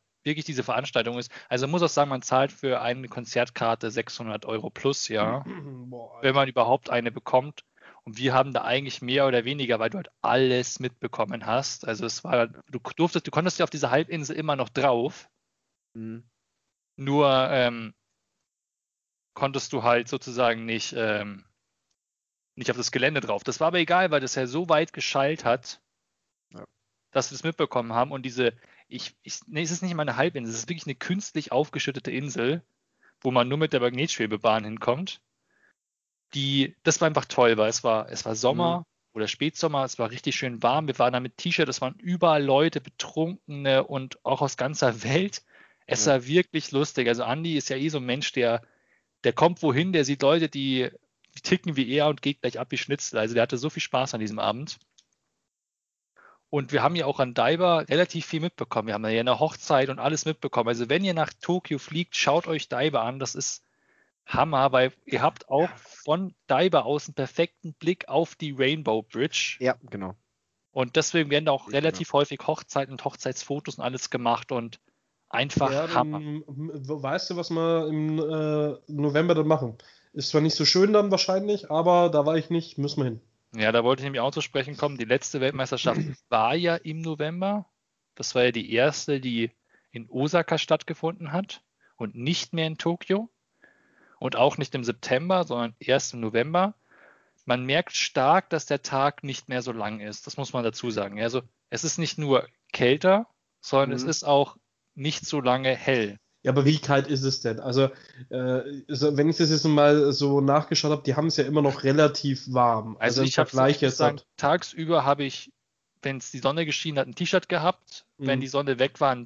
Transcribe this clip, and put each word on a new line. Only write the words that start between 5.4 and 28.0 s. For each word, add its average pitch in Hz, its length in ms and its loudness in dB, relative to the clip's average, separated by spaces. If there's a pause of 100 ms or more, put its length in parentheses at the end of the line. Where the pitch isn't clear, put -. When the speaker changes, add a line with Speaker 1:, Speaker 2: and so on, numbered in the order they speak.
Speaker 2:
<clears throat> 175 220 -12
Boah, 123 500 -16
Alter. 117 120 -8
Speaker 1:
Wenn 135 60 2
man 135 140 4
überhaupt 123 420 2
eine 120 200 0
bekommt. 127 540 -2 (400)
Und 110 140 -16
wir 127 160 2
haben 131 200 4
da 120 100 0
eigentlich 131 380 -4
mehr 131 240 2
oder 123 180 2
weniger, 123 340 -2
weil 110 120 -2
du 196 80 -6
halt - 120 -12 (120)
alles 123 580 2
mitbekommen 113 640 -6
hast. 123 400 -4
Also 110 200 -4
es - 180 -8
war, 120 240 2
du - 300 -14 (180)
durftest, 170 300 0
du 151 40 -8
konntest 170 280 0
ja 180 60 2
auf - 60 0
diese 143 200 -2
Halbinsel 151 460 0
immer 156 200 -2
noch 123 140 -4
drauf. 131 580 0 (640)
Speaker 3:
Mhm. 113 300 -12 (720)
Speaker 1:
Nur, 139 320 2 (220)
ähm, 120 420 0 (1400)
konntest 135 380 -4
du 127 100 -4
halt 120 260 2
sozusagen 120 560 -2
nicht, 113 320 -6
ähm, 104 480 -4 (1120)
nicht 127 140 -4
auf 117 60 -4
das 127 140 -6
Gelände 143 300 0
drauf. 101 240 -4
Das 127 160 -4
war 160 80 2
aber 180 100 0
egal, 175 320 2
weil 151 100 2
das 131 140 -4
ja 131 120 -2
so 156 220 -4
weit 160 240 2
geschallt 143 520 -2
hat, - 360 -2 (720)
Speaker 3:
Ja. - 120 -20 (480)
Speaker 1:
dass 131 180 0
wir 139 60 -12
das - 80 -10
mitbekommen 131 480 -2
haben. 123 200 0